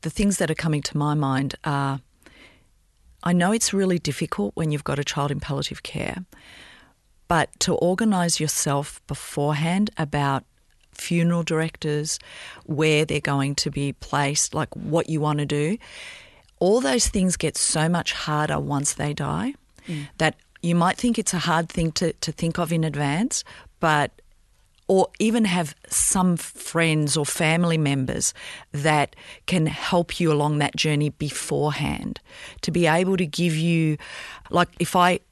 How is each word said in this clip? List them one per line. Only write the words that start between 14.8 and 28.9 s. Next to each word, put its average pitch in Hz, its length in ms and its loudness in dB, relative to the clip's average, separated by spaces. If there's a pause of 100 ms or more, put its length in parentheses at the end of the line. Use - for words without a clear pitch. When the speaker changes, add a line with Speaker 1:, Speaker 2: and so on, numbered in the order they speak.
Speaker 1:
you 156 120 -2
wanna 147 260 0
do, 151 320 -2 (840)
all 202 200 4
those 254 260 2
things 185 300 2
get 156 200 -2
so 160 320 0
much 175 240 0
harder 151 460 -2
once 143 360 -2
they 147 200 -4
die 156 400 -4 (320)
Speaker 2:
Mm. 147 220 -8 (100)
Speaker 1:
that 160 180 2 (240)
you 170 140 0
might 175 240 4
think 240 200 0
it's 214 140 -2
a 185 60 0
hard 165 300 0
thing 165 240 -2
to, 170 220 -2
to - 180 -8
think 165 260 -2
of 165 140 0
in 165 100 2
advance, 151 640 -2 (340)
but, 151 420 2 (680)
or 190 200 6 (120)
even 220 240 4
have 175 320 0 (120)
some 185 480 2
friends 156 800 0
or 151 80 0
family 165 540 2
members 139 560 0 (380)
that 147 420 2 (320)